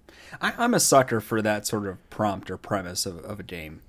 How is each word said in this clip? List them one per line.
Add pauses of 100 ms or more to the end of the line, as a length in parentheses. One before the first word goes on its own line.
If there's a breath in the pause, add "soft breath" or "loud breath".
(420 loud breath)
I,
I'm
a
sucker
for
that
sort
of
prompt
or
premise
of,
of
a
game